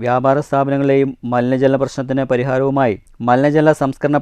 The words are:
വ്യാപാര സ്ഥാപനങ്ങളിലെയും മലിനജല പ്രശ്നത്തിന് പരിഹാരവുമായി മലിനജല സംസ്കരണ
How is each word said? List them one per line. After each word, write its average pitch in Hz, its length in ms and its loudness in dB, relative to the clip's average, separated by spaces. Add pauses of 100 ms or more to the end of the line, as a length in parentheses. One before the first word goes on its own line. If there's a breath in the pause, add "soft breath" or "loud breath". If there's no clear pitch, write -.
വ്യാപാര 127 380 0
സ്ഥാപനങ്ങളിലെയും 139 680 0 (220)
മലിനജല 127 480 0
പ്രശ്നത്തിന് 135 500 -4
പരിഹാരവുമായി 131 640 0 (340)
മലിനജല 147 520 4
സംസ്കരണ 143 420 -2